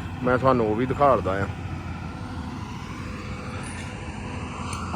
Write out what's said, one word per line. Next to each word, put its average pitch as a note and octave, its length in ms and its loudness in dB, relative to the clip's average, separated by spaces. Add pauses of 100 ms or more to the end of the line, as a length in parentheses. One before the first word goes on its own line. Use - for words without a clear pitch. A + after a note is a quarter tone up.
(240)
ਮੈਂ B2 140 6
ਤੁਹਾਨੂੰ B2+ 300 6
ਉਹ G#2+ 80 4
ਵੀ B2 100 2
ਦਿਖਾਲਦਾ B2 480 6
ਆ। G2 120 2 (3500)